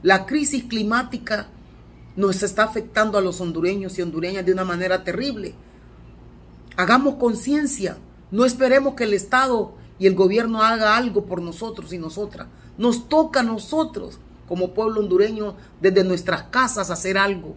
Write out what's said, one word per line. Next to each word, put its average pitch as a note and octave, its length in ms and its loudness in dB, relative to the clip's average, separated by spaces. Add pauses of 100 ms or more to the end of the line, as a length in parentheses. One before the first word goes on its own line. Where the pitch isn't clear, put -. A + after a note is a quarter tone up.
La F#3+ 240 4
crisis C#4 380 -2
climática A3+ 840 -4 (680)
nos F#3+ 280 0
está G3+ 200 0
afectando G#3+ 540 -2
a G3 40 2
los F3 180 -4
hondureños F3+ 580 -4
y F#3 40 -4
hondureñas F3 440 -4
de F#3 60 2
una F#3 140 0
manera F#3 380 -2
terrible. G#3+ 500 -6 (1200)
Hagamos B3+ 400 2
conciencia. A#3+ 840 -2 (340)
No A3 140 4
esperemos C4 500 2
que A#3+ 80 -4
el G#3+ 100 2
Estado A#3 640 0 (220)
y F#3+ 100 4
el F#3+ 80 6
gobierno A3 460 2
haga A3 360 4
algo A3+ 280 0
por F3 160 -6
nosotros F3 520 -10
y F#3 40 -8
nosotras. E3+ 500 -10 (300)
Nos A#3 300 0
toca D#4 340 4
a - 20 2
nosotros, A3+ 760 -4 (300)
como F3+ 260 -4
pueblo A3 280 0
hondureño, G#3 540 2 (260)
desde F#3+ 220 4
nuestras F3+ 400 -2
casas A#3+ 460 -2
hacer F#3+ 280 -2
algo. F#3 400 -2